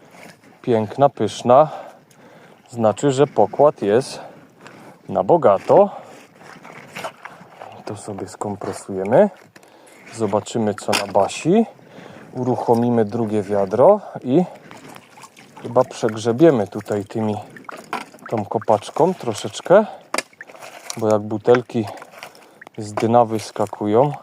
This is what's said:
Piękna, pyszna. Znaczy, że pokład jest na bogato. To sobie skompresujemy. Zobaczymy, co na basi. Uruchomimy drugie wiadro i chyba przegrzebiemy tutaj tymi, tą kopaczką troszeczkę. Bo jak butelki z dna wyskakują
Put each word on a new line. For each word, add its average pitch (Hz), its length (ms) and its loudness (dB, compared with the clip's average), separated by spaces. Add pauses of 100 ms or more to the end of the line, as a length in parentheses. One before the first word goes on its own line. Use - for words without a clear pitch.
(600)
Piękna, 117 480 0
pyszna. 123 600 2 (1000)
Znaczy, 117 420 0
że 139 160 2
pokład 139 540 2
jest 113 380 -2 (880)
na 95 140 -2
bogato. 143 680 4 (2000)
To 107 120 -12
sobie 98 300 -12
skompresujemy. 101 1040 -2 (840)
Zobaczymy, 107 580 -2
co - 180 -8
na 101 220 -4
basi. 156 520 2 (680)
Uruchomimy 120 720 0
drugie 107 360 -4
wiadro 104 580 2 (240)
i 135 200 2 (1160)
chyba 120 220 0
przegrzebiemy 117 840 2
tutaj 104 380 -6
tymi, 107 300 -4 (920)
tą 110 160 -4
kopaczką 113 680 0
troszeczkę. 127 720 0 (1120)
Bo 110 120 0
jak 107 120 2
butelki 110 640 0 (920)
z 104 160 -12
dna 117 320 4
wyskakują 107 840 -2 (120)